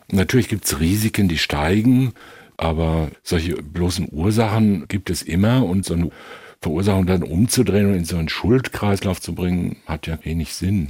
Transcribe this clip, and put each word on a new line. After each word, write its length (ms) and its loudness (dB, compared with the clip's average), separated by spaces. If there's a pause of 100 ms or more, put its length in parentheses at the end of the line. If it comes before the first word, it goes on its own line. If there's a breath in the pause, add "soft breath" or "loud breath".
natürlich 380 2
gibt's 320 -4
Risiken, 480 2
die 100 0
steigen, 760 2 (420 loud breath)
aber 540 0 (140)
solche 320 -2
bloßen 540 -4
Ursachen 800 2
gibt 220 -4
es 120 -4
immer 440 2
und 180 0
so 120 -4
eine 160 0 (520 loud breath)
Verursachung 440 2
dann 160 2
umzudrehen 640 2
und 80 2
in 100 -2
so 120 -4
einen 120 -2
Schuldkreislauf 920 0
zu 140 -8
bringen, 440 -2 (100)
hat 180 -8
ja 160 -6
wenig 320 -4
Sinn. 360 -2